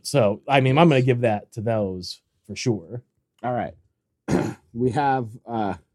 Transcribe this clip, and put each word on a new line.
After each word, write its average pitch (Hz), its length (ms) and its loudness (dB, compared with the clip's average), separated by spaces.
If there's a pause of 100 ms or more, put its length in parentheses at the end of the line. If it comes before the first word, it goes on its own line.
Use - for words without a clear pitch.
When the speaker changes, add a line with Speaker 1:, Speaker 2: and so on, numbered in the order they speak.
Speaker 1:
so, 104 440 0
I 139 140 4
mean, 131 160 2
I'm 170 140 8
gonna 135 100 4
give 123 220 2
that 107 300 -2
to - 100 -10
those 101 580 -4 (260)
for 101 100 -14
sure. 104 460 -4 (400)
Speaker 2:
All 123 120 -4
right. 98 200 -6 (540)
<clears throat> - 280 -2 (160)
We 123 200 -2
have, 135 360 0 (180)
uh, 107 280 -4 (200)